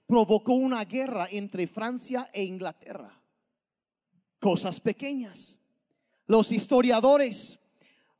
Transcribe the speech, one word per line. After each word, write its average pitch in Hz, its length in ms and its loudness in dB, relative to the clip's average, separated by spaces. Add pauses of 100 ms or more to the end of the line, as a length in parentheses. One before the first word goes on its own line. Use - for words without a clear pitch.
provocó 220 460 2
una 254 320 0
guerra 208 460 -6
entre 202 360 -6
Francia 247 640 -8
e 196 120 -6
Inglaterra. 180 760 -12 (1200)
Cosas 185 400 -2
pequeñas. 247 800 -8 (680)
Los 220 260 4
historiadores, 247 1080 2 (600)